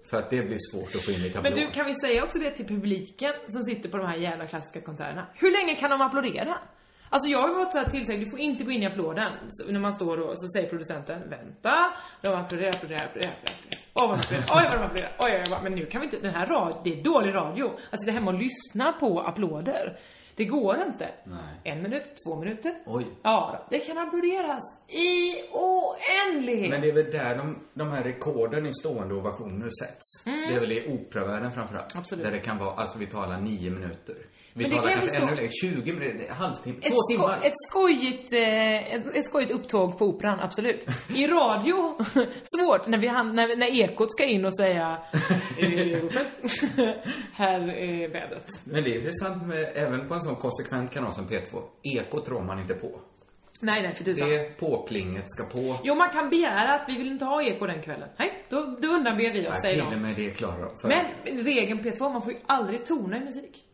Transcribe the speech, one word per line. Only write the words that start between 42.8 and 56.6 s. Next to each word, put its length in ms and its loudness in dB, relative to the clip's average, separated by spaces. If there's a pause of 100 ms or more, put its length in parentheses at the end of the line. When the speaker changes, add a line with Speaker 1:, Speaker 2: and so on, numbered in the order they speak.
Speaker 2:
när 120 4
vi 80 4
han-, 280 2
när, 220 4
när 100 4 (160)
Ekot 300 2
ska 120 2
in 200 4
och 120 2
säga, 500 2
Speaker 1:
<laughs> 520 0
Speaker 2:
eh, 440 2
<laughs> 920 0 (380)
"Här 380 2
är 380 -2
vädret." 380 -8 (180)
Speaker 1:
Men 200 0
det 60 2
är 60 0
intressant 500 -4
med, 280 -2
även 340 0
på 60 -2
en 60 -2
sån 160 -4
konsekvent 560 -4
kanal 200 -4
som 160 -8
P 120 0 (100)
två. 120 -8 (200)
Ekot 440 -2
tror 160 -4
man 160 -4
inte 160 -4
på. 260 -8 (600)
Speaker 2:
Nej, 220 0
nej, 120 -2
för 100 -10
tusan. 260 2
Speaker 1:
Det 280 0
påplinget 720 -2
ska 140 -6
på. 400 -4
Speaker 2:
Jo, 100 4
man 160 6
kan 200 0
begära 440 4